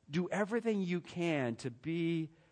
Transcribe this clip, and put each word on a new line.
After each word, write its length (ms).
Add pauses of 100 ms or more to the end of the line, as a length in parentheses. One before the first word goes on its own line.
Do 220
everything 500
you 200
can 560
to 120
be 600 (220)